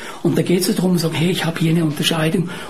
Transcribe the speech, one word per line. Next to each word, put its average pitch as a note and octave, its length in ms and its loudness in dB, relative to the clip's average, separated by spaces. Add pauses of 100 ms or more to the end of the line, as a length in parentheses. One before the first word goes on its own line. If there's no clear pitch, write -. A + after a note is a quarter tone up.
(240)
Und D3+ 140 2
da E3+ 40 4
geht's F3 260 2
ja A3+ 60 0
darum, F3+ 240 2
sagen, D#3 180 -2
„Hey, E3 160 2
ich - 140 -2
hab D#3+ 120 -4
hier D#3+ 140 2
eine E3 140 2
Unterscheidung.“ D#3+ 640 0 (200)